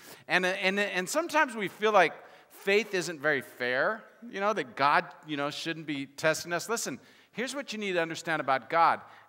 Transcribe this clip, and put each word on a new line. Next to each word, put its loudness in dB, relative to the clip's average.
And, 2
and, 0
and -2
sometimes 0
we -4
feel 0
like 6
faith 0
isn't -4
very 2
fair, -2
you -8
know, 2
that -4
God, 4
you -6
know, -2
shouldn't -6
be -6
testing -2
us. -4
Listen, -4
here's -6
what -8
you -8
need -2
to 4
understand -2
about 0
God. 4